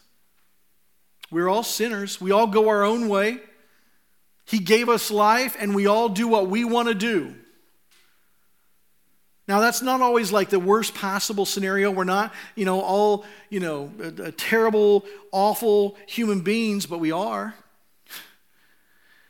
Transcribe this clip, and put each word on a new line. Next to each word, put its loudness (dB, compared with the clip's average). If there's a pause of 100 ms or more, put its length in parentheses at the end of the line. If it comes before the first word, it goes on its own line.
(1300)
We're 0
all 0
sinners. -6
We -2
all 4
go 2
our 4
own 0
way. 0 (1040)
He -2
gave 2
us 2
life, 2
and -4
we 2
all 4
do -2
what 0
we -2
want 0
to 2
do. -4 (2000)
Now, 2
that's 2
not 0
always, 2
like, 2
the 2
worst 0
possible -4
scenario. -2
We're -2
not, -2 (220)
you -4
know, 0
all, 2 (260)
you -6
know, -8
a, -12
a -10
terrible, 2 (260)
awful 0 (100)
human -2
beings, -2
but -8
we -2
are. -6 (1700)